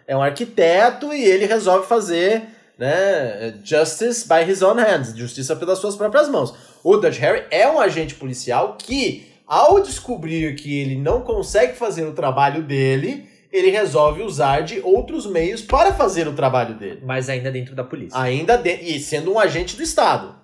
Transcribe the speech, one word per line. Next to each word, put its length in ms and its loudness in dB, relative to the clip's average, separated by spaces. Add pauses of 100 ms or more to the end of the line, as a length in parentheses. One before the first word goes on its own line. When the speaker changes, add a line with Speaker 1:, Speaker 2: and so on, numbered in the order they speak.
Speaker 1:
É 100 -4
um 60 0
arquiteto 920 2
e 100 -2
ele 220 4
resolve 400 2
fazer, 560 0 (360)
né, 760 -2 (100)
justice 640 -2
by 220 4
his 100 -2
own 140 4
hands, 420 0
justiça 400 -6
pelas 220 -2
suas 180 -6
próprias 320 2
mãos. 240 -2 (320)
O 120 6
Dirty 240 0
Harry 300 0
é 180 4
um 120 2
agente 360 0
policial 600 -4
que, 500 -4 (200)
ao 340 6
descobrir 760 -4
que 240 -6
ele 160 -4
não 260 -2
consegue 520 0
fazer 300 -6
o 80 -6
trabalho 500 0
dele, 680 -2 (240)
ele 180 4
resolve 520 2
usar 400 0
de 180 -8
outros 460 0
meios 360 -2
para 300 4
fazer 340 0
o 80 -6
trabalho 400 0
dele. 300 -14
Speaker 2:
Mas 240 -6
ainda 220 -6
dentro 240 -10
da 100 -8
polícia. 340 -10
Speaker 1:
Ainda 380 0
de-, 260 -2
e 160 -6
sendo 340 -4
um 60 0
agente 380 -2
do 60 -12
Estado. 600 0